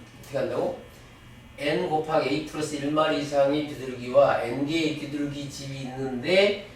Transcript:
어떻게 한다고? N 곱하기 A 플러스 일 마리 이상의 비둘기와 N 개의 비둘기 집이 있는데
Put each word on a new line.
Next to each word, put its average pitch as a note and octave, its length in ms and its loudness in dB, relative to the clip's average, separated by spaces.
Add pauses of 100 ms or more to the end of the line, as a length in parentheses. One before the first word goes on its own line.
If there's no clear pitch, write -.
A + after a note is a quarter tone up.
(220)
어떻게 - 160 -8
한다고? - 440 -2 (760)
N D#3 320 0
곱하기 D#3 420 2
A D3+ 180 0
플러스 D3 280 -4
일 C#3+ 160 -2
마리 D#3 300 4
이상의 C#3+ 460 2
비둘기와 B2+ 760 2
N C3 240 -4
개의 D#3 320 -2
비둘기 C#3+ 520 -6
집이 C3+ 320 -10
있는데 C3+ 960 0